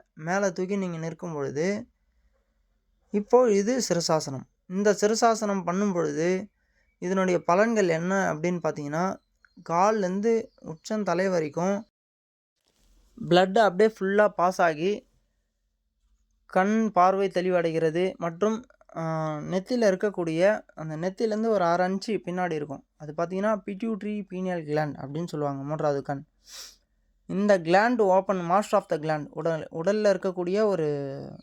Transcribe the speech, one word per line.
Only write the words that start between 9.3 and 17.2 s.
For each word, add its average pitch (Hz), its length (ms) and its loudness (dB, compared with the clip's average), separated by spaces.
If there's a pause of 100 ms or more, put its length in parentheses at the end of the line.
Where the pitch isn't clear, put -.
கால்லேருந்து 202 720 2 (160)
உச்சந்தலை 185 680 -2
வரைக்கும் 180 580 -2 (1400)
பிளட் 190 300 4
அப்படியே 214 400 4
ஃபுல்லா 202 300 2
பாஸ் 185 340 0
ஆகி 170 460 0 (1400)
கண் 214 460 2
பார்வை 190 360 4